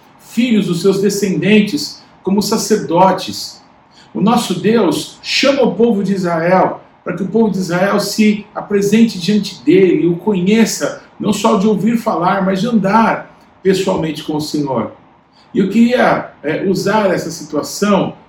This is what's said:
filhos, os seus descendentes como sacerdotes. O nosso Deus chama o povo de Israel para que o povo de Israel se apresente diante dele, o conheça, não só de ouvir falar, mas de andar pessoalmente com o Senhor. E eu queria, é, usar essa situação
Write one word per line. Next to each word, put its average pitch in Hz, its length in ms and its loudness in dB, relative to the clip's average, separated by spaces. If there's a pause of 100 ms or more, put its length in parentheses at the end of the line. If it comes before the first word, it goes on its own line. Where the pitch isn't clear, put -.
(200)
filhos, 220 480 0
os 170 120 -2
seus 185 200 2
descendentes 190 1000 0 (220)
como 196 180 0
sacerdotes. 185 1200 0 (540)
O - 60 -4
nosso 190 400 0
Deus 196 600 0
chama 269 420 0
o 190 120 0
povo 202 300 2
de 196 100 0
Israel 170 640 0 (220)
para 170 140 -8
que 202 80 -6
o - 20 -8
povo 220 240 0
de 190 80 -4
Israel 185 400 -2
se 208 560 0
apresente 214 640 2
diante - 460 -2
dele, 170 420 4
o 170 120 0
conheça, 196 840 0 (160)
não 214 140 -2
só 220 240 2
de 190 100 0
ouvir 220 300 2
falar, 196 480 0
mas 190 160 0
de 240 80 -2
andar 208 680 0 (240)
pessoalmente 180 600 0
com 151 140 -6
o 147 40 -2
Senhor. 135 520 -4 (600)
E - 60 -4
eu 190 100 2
queria, 233 600 2 (140)
é, 151 240 -4
usar 196 420 0
essa 165 220 -4
situação 156 800 -2 (140)